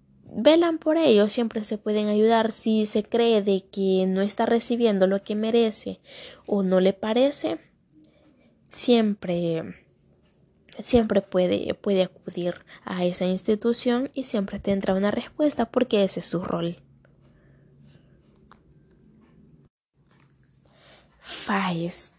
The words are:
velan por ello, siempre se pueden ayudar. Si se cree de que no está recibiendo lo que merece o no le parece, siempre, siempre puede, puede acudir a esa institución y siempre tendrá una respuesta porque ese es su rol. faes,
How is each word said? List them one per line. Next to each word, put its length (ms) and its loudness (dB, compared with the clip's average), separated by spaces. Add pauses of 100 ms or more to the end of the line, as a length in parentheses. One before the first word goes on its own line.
(340)
velan 460 4
por 180 0
ello, 300 6
siempre 360 -4
se 140 -6
pueden 300 -2
ayudar. 460 2
Si 320 0
se 180 -2
cree 380 2
de 280 0
que 380 0
no 140 0
está 240 -2
recibiendo 600 2
lo 160 2
que 140 -8
merece 640 -2 (480)
o 160 0
no 160 4
le 140 4
parece, 680 -2 (1080)
siempre, 1080 -2 (1040)
siempre 420 2
puede, 540 0
puede 280 0
acudir 520 -8 (300)
a 180 -4
esa 220 -2
institución 880 -2
y 100 -6
siempre 340 -6
tendrá 380 -2
una 160 0
respuesta 540 -2
porque 380 2
ese 180 -2
es 60 -6
su 140 -4
rol. 360 -4 (4000)
faes, 880 -4